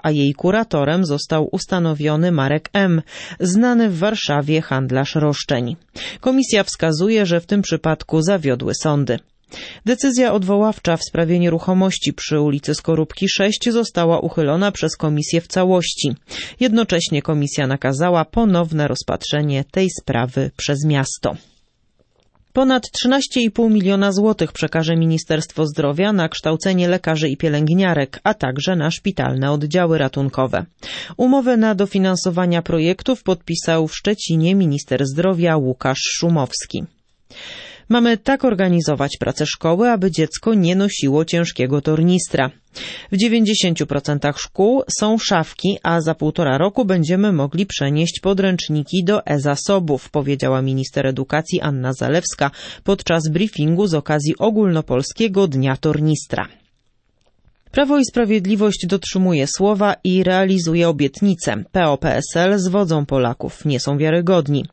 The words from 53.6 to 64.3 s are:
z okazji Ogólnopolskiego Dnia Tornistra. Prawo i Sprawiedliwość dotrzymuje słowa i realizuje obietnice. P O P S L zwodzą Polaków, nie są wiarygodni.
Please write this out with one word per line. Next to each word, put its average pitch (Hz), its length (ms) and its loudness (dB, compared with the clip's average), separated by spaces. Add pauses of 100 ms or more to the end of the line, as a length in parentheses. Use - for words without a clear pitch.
z 165 60 -2
okazji 151 440 0
Ogólnopolskiego 190 1080 0
Dnia 135 300 0
Tornistra. 151 720 -2 (1200)
Prawo 285 280 2
i 262 60 2
Sprawiedliwość 208 800 0
dotrzymuje 180 600 0
słowa 202 560 0
i 185 200 2
realizuje 180 640 2
obietnice. 147 840 -2
P 175 160 2
O 143 100 2
P 127 180 -2
S 139 100 -2 (100)
L 190 240 2
zwodzą 180 460 0
Polaków, 127 600 -2
nie 139 140 0
są 143 180 -2
wiarygodni. 156 760 2